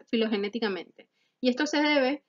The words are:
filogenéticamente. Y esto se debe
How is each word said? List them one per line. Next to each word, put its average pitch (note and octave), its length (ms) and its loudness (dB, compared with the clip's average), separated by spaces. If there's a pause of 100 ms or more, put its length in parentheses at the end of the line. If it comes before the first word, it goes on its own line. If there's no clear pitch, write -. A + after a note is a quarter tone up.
filogenéticamente. G#3+ 1000 -4 (320)
Y B3+ 80 2
esto B3 160 0
se D4 160 0
debe D4 480 2